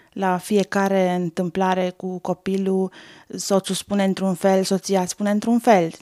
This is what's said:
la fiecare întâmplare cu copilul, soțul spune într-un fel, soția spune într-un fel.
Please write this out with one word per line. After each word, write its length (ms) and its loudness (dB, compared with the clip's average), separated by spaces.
la 260 -2
fiecare 800 0
întâmplare 760 -2
cu 280 -10
copilul, 760 -2
soțul 380 0
spune 300 -2
într-un 300 0
fel, 300 2
soția 420 0
spune 240 -4
într-un 280 2
fel. 440 4